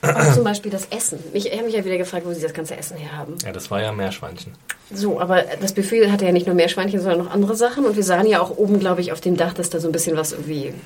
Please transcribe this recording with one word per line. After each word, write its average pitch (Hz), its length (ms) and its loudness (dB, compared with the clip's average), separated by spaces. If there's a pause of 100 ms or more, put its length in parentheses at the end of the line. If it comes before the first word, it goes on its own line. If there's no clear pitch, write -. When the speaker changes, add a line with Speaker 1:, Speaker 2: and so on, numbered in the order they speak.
Speaker 1:
Auch - 320 4
zum 240 120 4
Beispiel 208 260 -2
das 196 200 -6
Essen. 180 280 -4 (140)
Ich 202 180 -4
habe 220 140 -4
mich 220 100 -4
ja 202 100 -2
wieder 185 140 -2
gefragt, 175 260 -4
wo 175 80 -6
sie 165 80 -6
das 156 140 -4
ganze 160 220 -8
Essen 165 200 -12
her 151 200 -12
haben. 147 180 -10 (100)
Speaker 2:
Ja, 104 60 -8
das - 220 -10
war 101 100 0
ja 107 80 -2
Meerschweinchen. 95 640 -8 (420)
Speaker 1:
So, 196 260 -2
aber 180 220 4 (180)
das 190 140 -2
Buffet 208 380 4
hatte 202 120 2
ja 180 60 4
nicht 175 160 4
nur 180 80 2
Meerschweinchen, 185 460 2
sondern 175 260 2
noch - 60 -10
andere 202 240 2
Sachen. 247 280 2
Und 208 120 2
wir 208 80 2
sahen 185 240 4
ja 190 120 6
auch 180 160 -2
oben, 202 220 4
glaub 180 220 2
ich, 175 100 -2
auf 160 100 -6
dem 180 160 2
Dach, 170 180 0
dass 170 160 -4
da 165 100 -2
so 165 80 -2
ein 156 40 0
bisschen 165 240 0
was 151 140 -2
irgendwie 143 420 -6 (140)